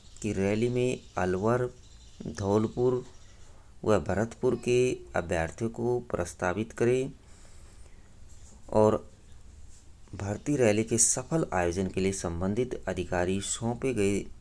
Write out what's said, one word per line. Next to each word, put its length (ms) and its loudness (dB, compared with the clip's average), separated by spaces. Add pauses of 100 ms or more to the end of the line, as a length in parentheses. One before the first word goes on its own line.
(220)
कि 120 -2
रैली 360 2
में 300 0 (180)
अलवर, 520 2 (580)
धौलपुर 800 2 (800)
व 140 6
भरतपुर 560 0
के 420 2 (180)
अभ्यर्थियों 540 -2
को 300 -2
प्रस्तावित 720 -4
करें 400 2 (1600)
और 360 6 (1040)
भर्ती 400 -2
रैली 280 6
के 140 0
सफल 560 2
आयोजन 340 2
के 140 -2
लिए 100 2
संबंधित 760 -2
अधिकारी 540 0
सौंपे 520 -4
गए 260 2 (220)